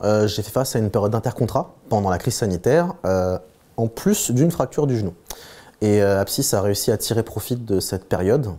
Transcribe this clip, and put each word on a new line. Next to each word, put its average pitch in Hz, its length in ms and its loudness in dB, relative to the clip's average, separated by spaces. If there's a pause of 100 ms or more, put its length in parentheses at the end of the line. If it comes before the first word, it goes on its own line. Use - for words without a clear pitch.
euh, 107 260 4
j'ai 101 140 -4
fait - 100 -10
face 131 240 -2
à - 20 0
une 107 100 0
période 104 220 2
d'intercontrat 120 640 -2 (160)
pendant 101 180 0
la 90 80 2
crise - 200 -2
sanitaire, 123 580 0 (100)
euh, 92 320 0 (400)
en 113 120 0
plus - 420 -2
d'une 143 220 4
fracture 147 340 -2
du 127 100 0
genou. 98 160 -2 (680)
Et, 104 200 4
euh, 98 180 4
Apsis 117 340 -2
a 98 80 2
réussi 101 300 0
à 104 40 0
tirer 110 280 -2
profit - 320 -6
de 110 240 -2
cette 95 240 -6
période 95 540 0